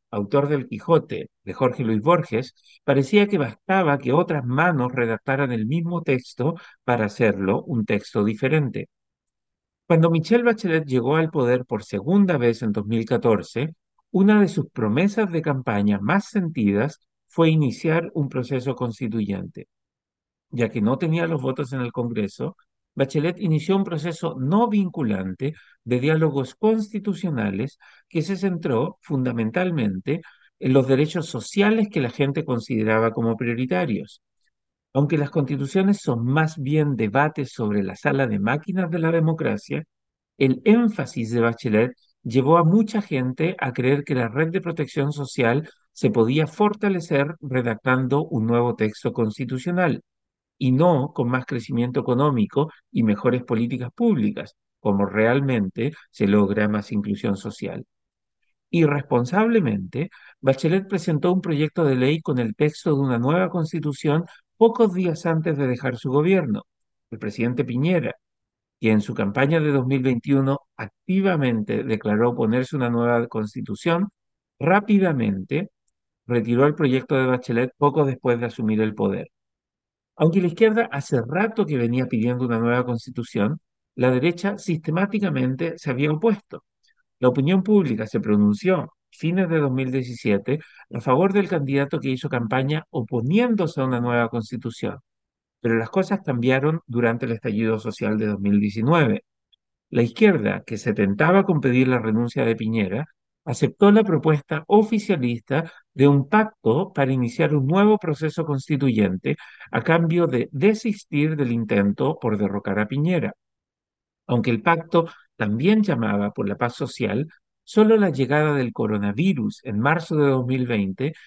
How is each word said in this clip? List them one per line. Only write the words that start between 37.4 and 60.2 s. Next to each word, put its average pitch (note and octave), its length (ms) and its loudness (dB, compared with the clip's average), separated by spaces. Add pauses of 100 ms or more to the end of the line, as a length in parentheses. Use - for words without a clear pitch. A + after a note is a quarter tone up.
sobre G#2 280 -2
la F#2+ 140 -6
sala C#3 320 0
de G#2 120 -2
máquinas D#3+ 520 -2
de F3 80 -4
la D#3+ 120 0
democracia, D#3 720 -2 (520)
el C3+ 280 2
énfasis G#3 640 2
de A#2+ 80 0
Bachelet A#2 540 2 (300)
llevó C3+ 340 4
a E3+ 80 4
mucha G#3 360 2
gente C3 560 -4
a C3 140 -4
creer C3+ 320 0
que C#3+ 120 -4
la B2 120 0
red D3 220 -2
de F#3+ 100 -2
protección D3 540 -4
social C#3 560 -2 (240)
se - 160 0
podía A#2+ 360 2
fortalecer F3 920 0
redactando B2+ 840 0
un A2 220 -2
nuevo A#2+ 280 0
texto A2 380 -4
constitucional, B2+ 880 -2 (560)
y B2+ 160 2
no D3+ 380 2
con A#2+ 160 -2
más B2+ 200 -2
crecimiento A#2+ 540 -4
económico C3 720 0 (200)
y - 100 -2
mejores A2+ 400 0
políticas A#2+ 540 -4
públicas, C#3+ 580 -2 (260)
como G2+ 280 0
realmente A#2 840 0 (200)
se G#2 160 -2
logra G#2 400 2
más G#2 240 -4
inclusión G2+ 440 -4
social. - 480 -10 (840)
Irresponsablemente, D3 1400 0 (280)